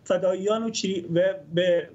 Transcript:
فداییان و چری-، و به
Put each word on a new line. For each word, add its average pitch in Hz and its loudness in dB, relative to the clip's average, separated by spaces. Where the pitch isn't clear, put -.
فداییان 190 0
و 226 -2
چری-، 190 -4
و 185 4
به 175 2